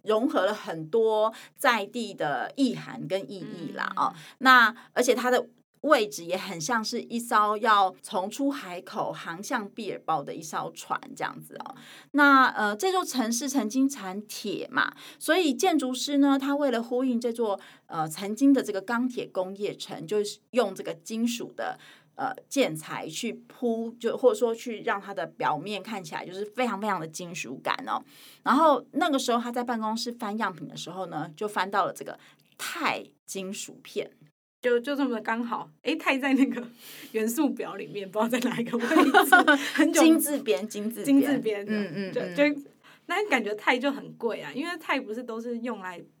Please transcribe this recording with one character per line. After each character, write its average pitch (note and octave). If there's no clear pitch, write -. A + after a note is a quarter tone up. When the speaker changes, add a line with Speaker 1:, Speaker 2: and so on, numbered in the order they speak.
Speaker 1:
融 A3
合 C4
了 G#3
很 E3
多 A3
在 A#3
地 A3
的 C#3
意 B3+
涵 D3+
跟 F3+
意 G3+
义 D#3+
啦， -
Speaker 2:
嗯。 C3+
Speaker 1:
哦。 -
那 B3
而 -
且 B3
它 A#3
的 B3
位 C4+
置 -
也 E3+
很 F#3+
像 A3+
是 A3+
一 A#3
艘 G#3+
要 G#3
从 G3
出 C#4
海 F#3+
口 F3+
航 E3
向 G#3+
毕 -
尔 -
包 D3
的 C3
一 D#3+
艘 D#3+
船 -
这 -
样 -
子 -
哦。 -
那， C#4
呃， G#3+
这 F#4
座 F#4
城 A#3
市 A#3
曾 B3+
经 C4
产 G3+
铁 -
嘛， -
所 D#4
以 D#4+
建 E4+
筑 C4
师 C#4+
呢， C#4
他 C#4
为 C#4+
了 A#3
呼 B3
应 B3
这 A#3+
座， A3+
呃， D#3+
曾 G3
经 C#4
的 A#3+
这 G#3
个 F#3+
钢 A#3
铁 A#3+
工 F#3
业 G3
城， F3+
就 G#3
是 G#3
用 G#3+
这 -
个 -
金 A3+
属 -
的 G2+
呃， -
建 G3+
材 D#3
去 G3
铺， A#3
就， A3+
或 B3
者 -
说 A#3
去 A3+
让 G#3+
它 G3
的 F3+
表 -
面 F#3+
看 G#3
起 D#3+
来 -
就 E3+
是 F#3+
非 A#3+
常 G3+
非 G#3+
常 F#3+
的 D#3+
金 E3+
属 B2+
感 -
哦。 A#2
然 G#3
后 D4
那 E4+
个 C4+
时 B3
候 A#3
他 A#3+
在 B3
办 A#3+
公 A3
室 A#3
翻 G#3+
样 G#3
品 D#3
的 -
时 D3+
候 F#3
呢， E3+
就 G#3+
翻 G3
到 G3
了 D3
这 -
个 -
钛 F3
金 F#3+
属 -
片。 -
Speaker 2:
就， A#3+
就 C#4
这 C#4
么 A#3
刚 A#3
好， A3+
诶， D4+
钛 D4+
在 C4+
那 C4+
个 A#3
<laughs> -
元 A3
素 C4+
表 -
里 -
面， F#3+
不 G#3
知 A3
道 A#3
在 A#3+
哪 G#3+
一 A#3
个 A#3+
位 A#3
置， F4+
Speaker 1:
<laughs> C#4+
Speaker 2:
很 D#4
久 D#4+
Speaker 1:
金 D#4+
字 C#4+
边， G3+
金 G#3+
字 G#3+
边。 -
Speaker 2:
金 C#4
字 C#4
边 G#3
的， G#3+
Speaker 1:
嗯， G3+
嗯， F#3+
Speaker 2:
就， B3
Speaker 1:
嗯。 F3+
Speaker 2:
就， D4
那 G4+
感 B3
觉 G#3
钛 C4
就 C4+
很 -
贵 G#3+
啊， D3
因 C#4
为 F4
钛 E4
不 G#3
是 A#3+
都 A3+
是 A#3
用 A#3
来 F3+